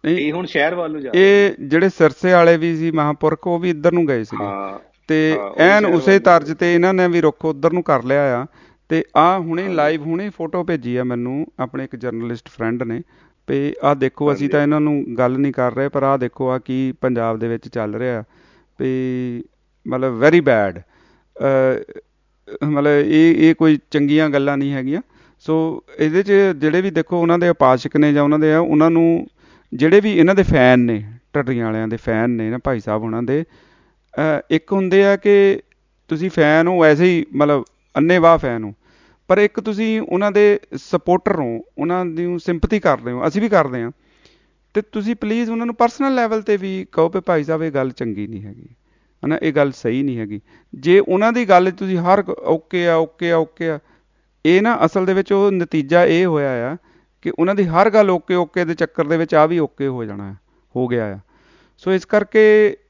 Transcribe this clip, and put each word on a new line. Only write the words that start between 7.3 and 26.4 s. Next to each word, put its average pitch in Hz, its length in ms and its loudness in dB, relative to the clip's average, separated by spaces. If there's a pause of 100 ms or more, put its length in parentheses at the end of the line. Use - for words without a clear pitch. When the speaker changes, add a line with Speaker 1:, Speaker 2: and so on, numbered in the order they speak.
Speaker 1:
ਉੱਧਰ 156 280 0
ਨੂੰ 180 100 -2
ਕਰ 139 200 0
ਲਿਆ 131 400 0
ਆ। 143 40 -8 (420)
ਤੇ 160 160 -2 (120)
ਆਹ 180 240 4
ਹੁਣੇ 165 220 -6
Speaker 2:
ਹਾਂ। 196 80 -6
Speaker 1:
ਲਾਈਵ 156 320 0
ਹੁਣੇ 170 280 -6
ਫੋਟੋ 170 340 -6
ਭੇਜੀ 127 320 -4
ਆ 127 80 -2
ਮੈਨੂੰ 123 420 -6 (120)
ਆਪਣੇ 131 260 -8
ਇੱਕ 131 120 -14
ਜਰਨਲਿਸਟ 117 520 -8
ਫਰੈਂਡ 120 340 -6
ਨੇ, 117 200 -6 (460)
ਵੀ 139 340 -4
ਆਹ 147 120 2
ਦੇਖੋ, 139 380 -2
ਅਸੀਂ 139 120 -4
Speaker 2:
ਹਾਂਜੀ। 139 80 -2
Speaker 1:
ਤਾਂ 147 100 2
ਇਹਨਾਂ 147 180 0
ਨੂੰ 147 380 -2
ਗੱਲ 127 200 0
ਨਹੀਂ 143 140 0
ਕਰ 123 220 -2
ਰਹੇ, 135 140 -2
ਪਰ 139 140 -4
ਆਹ 139 160 0
ਦੇਖੋ, 127 300 -4
ਆਹ 127 100 -2
ਕੀ 131 420 -4
ਪੰਜਾਬ 117 380 -2
ਦੇ 117 100 -4
ਵਿੱਚ 113 200 -8
ਚੱਲ 110 260 -6
ਰਿਹਾ। 117 300 -6 (560)
ਵੀ 127 640 -4 (420)
ਮਤਲਬ 127 360 -4
very 160 180 6
bad। 104 400 0
ਅਹ, - 1900 -6
ਮਤਲਬ 147 400 2
ਇਹ, 160 440 4
ਇਹ 160 40 2
ਕੋਈ 156 240 2 (120)
ਚੰਗੀਆਂ 151 400 0
ਗੱਲਾਂ 143 260 -2
ਨਹੀਂ 139 160 -4
ਹੈਗੀਆਂ। 139 300 -6 (380)
ਸੋ 160 440 -4 (140)
ਇਹਦੇ 156 240 0
'ਚ 202 100 0 (240)